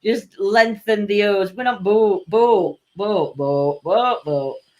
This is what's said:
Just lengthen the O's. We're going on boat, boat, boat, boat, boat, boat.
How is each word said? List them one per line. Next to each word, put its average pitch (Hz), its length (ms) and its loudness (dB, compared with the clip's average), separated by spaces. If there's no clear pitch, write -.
Just 226 360 -4
lengthen 214 680 0
the 208 180 0
O's. 196 260 0
We're 196 140 -10
going - 40 -2
on 214 140 -4
boat, 202 460 2
boat, 214 500 2
boat, 185 400 -2
boat, 143 460 -2
boat, 226 420 0
boat. 139 320 -4